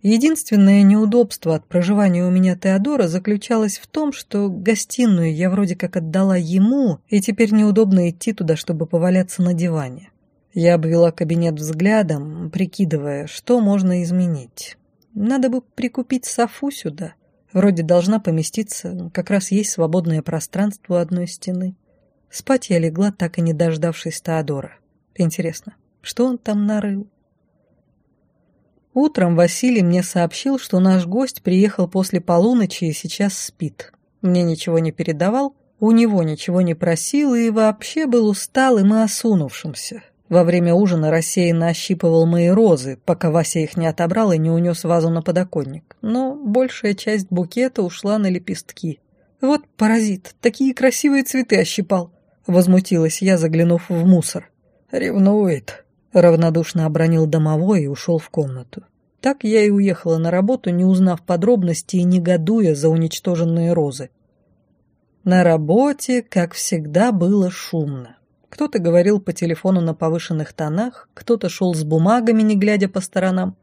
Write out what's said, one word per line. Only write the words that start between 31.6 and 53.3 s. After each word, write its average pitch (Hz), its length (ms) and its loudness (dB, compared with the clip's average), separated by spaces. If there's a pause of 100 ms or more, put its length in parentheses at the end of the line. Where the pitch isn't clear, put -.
после 185 320 -2
полуночи 185 640 2
и 160 80 -2
сейчас 190 440 -6
спит. - 560 -12 (300)
Мне 180 180 2
ничего 165 380 0
не 160 120 -2
передавал, 202 640 -2 (240)
у 220 120 4
него 226 320 4
ничего 160 380 -2
не 170 120 0
просил 254 600 0
и 233 160 0
вообще 220 560 -2
был 233 200 2
усталым 214 680 2
и 220 80 2
осунувшимся. 202 1000 -4 (280)
Во 175 140 4
время 170 300 2
ужина 175 360 2
рассеянно 165 580 0
ощипывал 165 580 0
мои 170 240 2
розы, 165 560 2
пока 147 240 -2
Вася 165 300 0
их 156 180 -4
не 165 80 -2
отобрал 180 460 0
и 165 60 2
не 160 120 0
унёс 170 340 0
вазу 165 260 2
на 165 120 -2
подоконник. 160 800 -6
Но 254 340 -2
большая 247 600 -2
часть 202 340 -4
букета 208 540 -2
ушла 202 340 -4
на 202 120 0
лепестки. - 720 -8 (400)
"Вот 294 220 0 (160)
паразит, 214 640 -2
такие 269 320 0
красивые 269 500 0
цветы 254 360 -2
ощипал!" 180 520 -4 (340)
возмутилась 180 760 2
я, 190 160 2